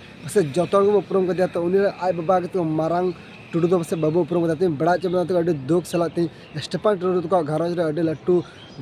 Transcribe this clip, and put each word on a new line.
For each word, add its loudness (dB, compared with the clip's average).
ᱥᱮ 2
ᱡᱚᱛᱚ 2
ᱦᱚᱲ 6
ᱜᱮᱵᱚ 4
ᱩᱯᱨᱩᱢ 0
ᱠᱟᱫᱮᱭᱟ, 0
ᱛᱚ -2
ᱩᱱᱤ 2
ᱨᱮᱱ 2
ᱟᱡ 0
ᱵᱟᱵᱟ 2
ᱜᱮᱛᱚ -2
ᱢᱟᱨᱟᱝ 0
ᱴᱩᱰᱩ 2
ᱫᱚ 4
ᱯᱟᱥᱮᱡ -4
ᱵᱟᱵᱚ 2
ᱩᱯᱨᱩᱢ 0
ᱠᱟᱫᱮᱭᱟ᱾ -2
ᱛᱚᱧ 0
ᱵᱟᱲᱟᱭ 2
ᱦᱚᱪᱚ -4
ᱵᱚᱱᱟ, 0
ᱛᱚ 0
ᱟᱹᱰᱤ 2
ᱫᱩᱠ 2
ᱥᱟᱞᱟᱜ -2
ᱛᱤᱧ 0
ᱥᱴᱮᱯᱷᱟᱱ -2
ᱴᱩᱰᱩ 0
ᱛᱟᱠᱚᱣᱟᱜ 0
ᱜᱷᱟᱨᱚᱸᱡᱽ -2
ᱨᱮ 0
ᱟᱹᱰᱤ 0
ᱞᱟᱹᱴᱩ 0